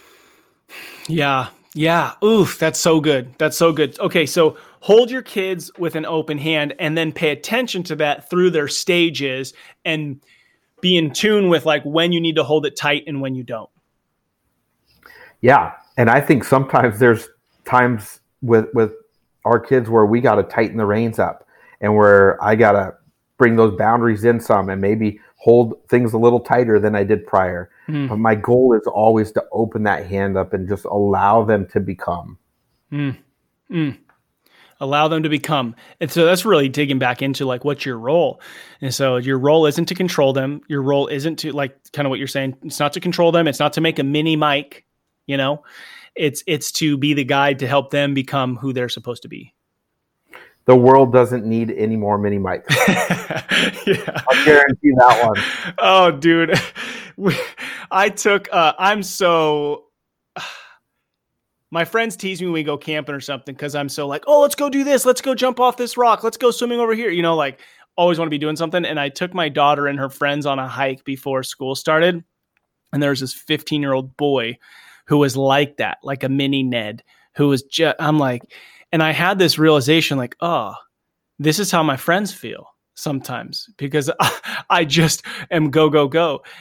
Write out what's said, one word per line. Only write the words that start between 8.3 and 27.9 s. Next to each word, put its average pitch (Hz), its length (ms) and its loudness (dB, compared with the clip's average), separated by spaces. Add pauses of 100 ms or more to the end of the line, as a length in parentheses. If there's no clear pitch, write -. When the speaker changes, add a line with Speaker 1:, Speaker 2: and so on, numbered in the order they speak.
Speaker 1:
their 147 160 -2
stages 139 880 -2 (320)
and 151 340 -6 (600)
be 180 160 2
in 156 140 0
tune 208 380 0
with, 160 160 2
like, 147 180 0
when 160 280 0
you 170 100 0
need 165 140 -2
to 151 80 2
hold 147 220 0
it 143 100 -6
tight 147 320 -2
and 143 140 -8
when 135 140 -6
you 127 80 -10
don't. 113 260 -12 (1700)
Speaker 2:
Yeah. 120 320 4 (240)
And 117 120 4
I 135 120 4
think 139 220 2
sometimes 127 560 2
there's 117 300 4 (360)
times 123 540 0 (220)
with, 113 320 4
with 110 180 2 (540)
our 117 140 4
kids 120 300 0
where 113 160 6
we 113 160 2
gotta 107 220 4
tighten 113 340 -2
the 110 80 0
reins 110 340 -2
up - 280 -4 (320)
and 104 160 0
where 101 480 6
I 107 120 2
gotta 101 400 4 (420)
bring 117 180 4
those 110 200 4
boundaries 110 480 0
in 117 160 2
some 98 300 0
and 95 120 -4
maybe 107 380 0 (160)
hold 117 400 4 (140)
things 123 240 2
a 113 40 0
little 120 220 4
tighter 117 400 2
than 107 160 0
I 101 80 0
did 104 220 0
prior. 90 460 -2 (180)
Speaker 1:
Mm. 143 200 -4